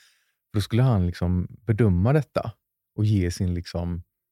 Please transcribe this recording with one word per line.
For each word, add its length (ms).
För 60
då 40
skulle 220
han 220
liksom 440
bedöma 640
detta 380
och 100
ge 260
sin 220
liksom, 500